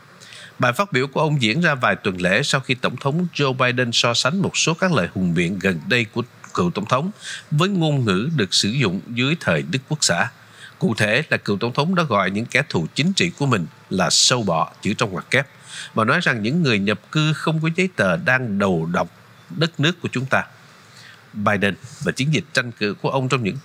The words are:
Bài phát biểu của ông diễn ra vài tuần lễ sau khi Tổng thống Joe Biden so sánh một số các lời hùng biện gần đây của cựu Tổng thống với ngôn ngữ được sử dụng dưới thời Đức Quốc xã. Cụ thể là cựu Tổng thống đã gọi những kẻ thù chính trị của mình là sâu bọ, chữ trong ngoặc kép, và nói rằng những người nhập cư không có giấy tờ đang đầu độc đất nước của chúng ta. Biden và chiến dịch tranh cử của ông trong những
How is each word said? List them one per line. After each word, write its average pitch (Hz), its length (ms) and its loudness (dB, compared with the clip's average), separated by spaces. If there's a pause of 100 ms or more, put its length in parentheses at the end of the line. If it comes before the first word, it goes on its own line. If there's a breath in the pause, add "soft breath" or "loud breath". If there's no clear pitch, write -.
(580 loud breath)
Bài 123 140 2
phát 202 200 -2
biểu 127 140 2
của 135 140 -2
ông 151 220 2
diễn 113 180 2
ra 165 140 2
vài 117 220 2
tuần 92 240 -4
lễ 92 220 2
sau 147 180 0
khi 127 140 -2
Tổng 95 220 -4
thống 160 380 -2
Joe 139 180 2
Biden 123 400 0
so 117 220 2
sánh 170 280 0
một - 140 0
số - 180 2
các 185 180 0
lời 92 220 2
hùng 90 200 0
biện 87 240 0
gần 90 300 0
đây 120 160 2
của 113 180 -4 (320)
cựu 175 160 2
Tổng 202 160 -4
thống 147 240 0 (400 loud breath)
với 156 180 2
ngôn 156 360 2
ngữ 104 320 2
được 104 180 0
sử - 140 2
dụng 104 400 0
dưới 127 320 -2
thời 80 220 0
Đức 85 160 -4 (100)
Quốc 156 120 -4
xã. 117 300 0 (480 loud breath)
Cụ 127 160 0
thể 107 360 0
là 113 60 0
cựu 101 220 -2
Tổng 117 140 -2
thống 160 220 0
đã 185 80 2
gọi 101 280 2
những 107 160 -2
kẻ 127 220 0
thù - 260 -2
chính 175 180 0
trị 95 180 0
của - 160 -4
mình 104 200 0 (240)
là 92 200 0
sâu - 320 2
bọ, 85 300 0 (100)
chữ 98 120 -2
trong 110 180 -2
ngoặc - 180 -8
kép, 135 160 2 (480 loud breath)
và 113 100 2
nói 143 180 2
rằng 123 200 0
những 139 200 0
người 120 160 4
nhập 101 220 0 (120)
cư 156 200 2
không 160 300 -2
có 160 140 0
giấy 185 200 0
tờ 92 200 2
đang 123 420 0
đầu 90 340 2
độc 92 160 0 (420)
đất - 300 -4
nước 165 220 0
của - 100 -4
chúng 127 140 -4
ta. 101 180 0 (880 loud breath)
Biden 101 420 0 (260)
và 143 120 -2
chiến 147 220 0
dịch 110 180 0
tranh 123 200 -2
cử 104 300 -2
của 147 80 -2
ông 135 180 0
trong 131 140 0
những 92 220 -2